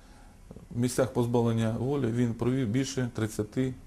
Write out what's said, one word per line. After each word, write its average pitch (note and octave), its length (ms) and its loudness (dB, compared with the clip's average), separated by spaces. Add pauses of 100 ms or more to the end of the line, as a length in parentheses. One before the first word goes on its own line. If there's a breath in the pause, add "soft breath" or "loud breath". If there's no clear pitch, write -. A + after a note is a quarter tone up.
(720 loud breath)
в A#2+ 80 -8
місцях B2 340 2
позбавлення A#2 680 2
волі C3 280 0
він A#2 280 2
провів B2 340 0
більше B2+ 460 0
тридцяти A2 600 -2 (120)